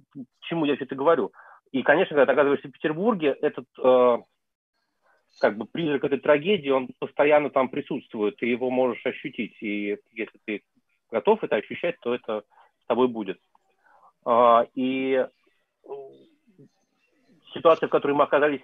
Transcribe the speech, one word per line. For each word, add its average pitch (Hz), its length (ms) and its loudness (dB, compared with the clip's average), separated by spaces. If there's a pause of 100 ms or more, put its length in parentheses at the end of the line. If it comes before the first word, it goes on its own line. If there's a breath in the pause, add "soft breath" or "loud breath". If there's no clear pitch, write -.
(140)
к - 320 -18
чему 165 200 -2
я 143 100 0
всё 139 80 -10
это 131 120 -10
говорю? 139 360 0 (400 loud breath)
И, 131 100 -2
конечно, 160 340 2
когда 131 100 6
ты 139 60 4
оказываешься 143 360 0
в 131 40 -18
Петербурге, 160 680 -2
этот, 143 260 -4 (160)
э, 123 360 4 (1200)
как 107 160 2
бы, 110 100 -8
призрак 147 380 -4
этой 135 140 -2
трагедии, 147 520 0
он 131 180 0 (100)
постоянно 147 520 2
там 131 180 0
присутствует, 117 720 -6
ты 117 80 -6
его 123 240 -2
можешь 127 360 -2
ощутить, 123 560 -8
и 104 360 -6 (140)
если 110 320 -12
ты 104 180 -8 (480)
готов 196 340 0
это 123 120 -2
ощущать, 143 440 -6
то 120 140 -4
это 110 280 -8 (400 soft breath)
с - 40 -20
тобой 123 220 2
будет. 107 300 -8 (880 soft breath)
А, 120 500 4
и 131 520 -2 (2250)
ситуация, 160 340 2
в - 20 -16
которой 143 220 0
мы 147 120 2
оказались 143 400 0